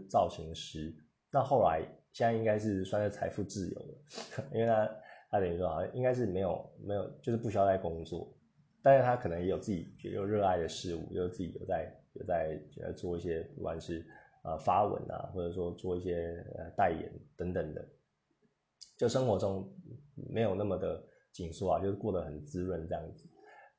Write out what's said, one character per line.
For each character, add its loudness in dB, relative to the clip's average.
造 4
型 -10
师， -8
那 4
后 4
来 6
现 2
在 4
应 2
该 6
是 2
算 0
是 2
财 -2
富 -4
自 -4
由 -6
了， -12
<laughs> -12
因 2
为 4
他， 4
他 4
等 4
于 0
说 2
好 0
像 -4
应 0
该 4
是 2
没 0
有， 0
没 -2
有， 0
就 0
是 4
不 -2
需 0
要 8
再 8
工 -4
作， -8
但 10
是 8
他 2
可 -2
能 -2
也 0
有 2
自 -4
己， -4
也 -6
有 -2
热 2
爱 4
的 0
事 -4
物， -8
就 0
是 0
自 -8
己 -4
有 -10
在， -2
有 -10
在， 0
有 -8
在 -4
做 -4
一 -8
些， -2
不 -12
管 -4
是， -6
呃， -4
发 4
文 -2
啊， -8
或 -2
者 -4
说 -4
做 -4
一 -2
些， -4
呃， -10
代 4
言 -4
等 -4
等 -2
的， -10
就 0
生 2
活 4
中 -2
没 -4
有 2
那 0
么 0
的 -2
紧 -8
缩 0
啊， 2
就 0
是 2
过 -2
得 0
很 -8
滋 -4
润 -2
这 -4
样 -6
子。 -20